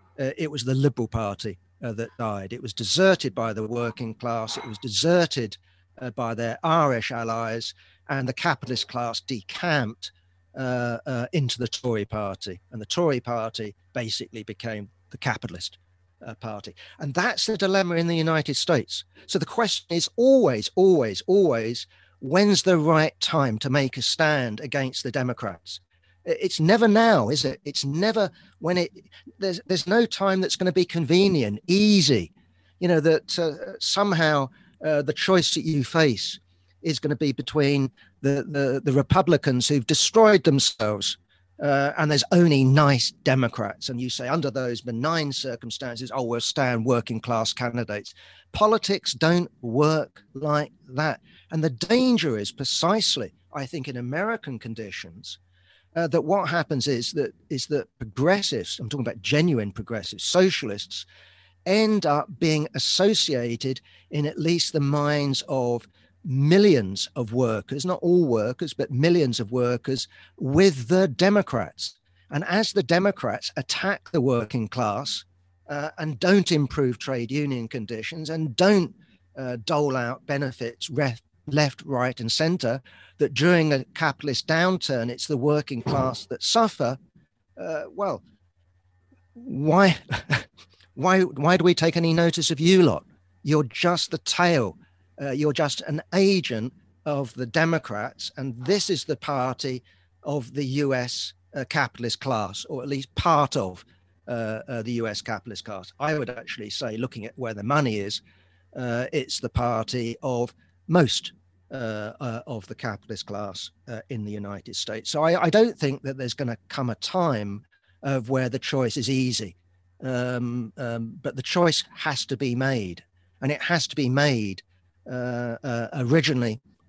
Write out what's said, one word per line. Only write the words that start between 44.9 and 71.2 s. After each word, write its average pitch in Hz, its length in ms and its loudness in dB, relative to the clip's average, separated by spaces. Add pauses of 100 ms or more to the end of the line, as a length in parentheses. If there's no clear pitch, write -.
circumstances, 120 800 -8
"Oh, 131 100 -4
we'll 117 180 -2
stand 123 440 0
working 117 360 0
class 113 320 -2
candidates." 117 640 -6 (380)
Politics 214 600 0
don't 165 380 2 (100)
work 147 640 0 (120)
like 147 380 -2 (160)
that. 135 320 -2 (300)
And 160 120 -2
the 156 80 2
danger 214 680 2
is 101 140 -6
precisely, 165 800 -2 (200)
I 143 140 -8
think, 135 200 -8
in 135 100 -10
American 143 640 -6
conditions, 104 800 -14 (560)
uh, 165 140 -2
that 156 140 2
what 180 260 0
happens 156 400 -2
is 120 240 -2
that, 139 200 -4 (160)
is 135 180 -6
that 147 220 -4 (100)
progressives, 139 800 -2
I'm 113 100 -8
talking 131 180 -6
about 113 160 -8
genuine 139 500 2
progressives, 104 520 -8
socialists, 143 840 0 (600)
end 214 400 2
up 147 220 2 (100)
being 156 360 2
associated 131 1080 0 (300)
in 147 160 0
at 151 120 -6
least 165 340 0
the 156 80 0
minds 143 680 0
of 120 380 -2 (380)
millions 143 920 4
of 117 160 -4
workers, 123 520 -2
not 180 160 -2
all 175 260 4
workers, 123 460 -2
but - 200 -4
millions 143 480 4
of 107 100 -6
workers, 123 560 -2 (300)
with 143 500 4
the 185 220 4
Democrats. 160 880 0 (340)